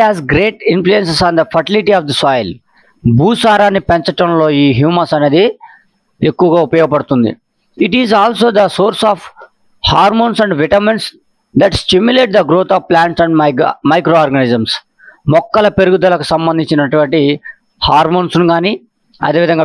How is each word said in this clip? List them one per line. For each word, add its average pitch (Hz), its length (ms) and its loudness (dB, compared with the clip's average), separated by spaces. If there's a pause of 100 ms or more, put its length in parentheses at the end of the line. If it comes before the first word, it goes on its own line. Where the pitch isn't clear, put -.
has 214 140 2 (160)
great 208 260 0 (140)
influences 180 560 0
on 170 100 -2
the 160 140 2
fertility 190 460 0
of 160 120 -4
the 127 80 -4
soil. 127 300 -2 (680)
భూసారాన్ని 202 680 2
పెంచడంలో 170 580 0 (180)
ఈ - 20 4 (120)
హ్యూమస్ 160 380 0
అనేది 147 280 2 (840)
ఎక్కువగా 170 380 0
ఉపయోగపడుతుంది. 139 640 0 (560)
It 185 160 -4
is 233 80 -2 (100)
also 214 260 0 (120)
the 202 80 4 (100)
source 190 260 -2 (100)
of 170 60 -4 (720)
hormones 208 540 0
and 190 160 -2
vitamins 208 440 0 (560)
that 180 220 0
stimulate 233 560 0
the 180 120 2
growth 185 260 0
of 180 60 -2 (100)
plants 170 320 0
and 165 180 0
micro-, 147 320 0 (180)
microorganisms. 139 800 0 (640)
మొక్కల 208 320 0 (140)
పెరుగుదలకు 180 540 2
సంబంధించినటువంటి 151 880 0 (680)
హార్మోన్స్ను 165 680 0
కానీ, 175 180 -2 (560)
అదేవిధంగా 160 360 0